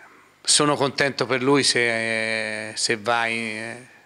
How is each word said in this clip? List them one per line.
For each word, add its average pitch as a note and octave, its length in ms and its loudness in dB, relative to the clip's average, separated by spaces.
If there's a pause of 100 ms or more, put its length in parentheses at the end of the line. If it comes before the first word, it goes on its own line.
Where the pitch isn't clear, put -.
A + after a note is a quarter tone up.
(420)
Sono D3 340 4
contento C#3 500 0
per B2 160 0
lui C#3 220 4
se, A2 1120 -2
se - 220 -2
va A#2 300 0
in, A2+ 580 -6 (200)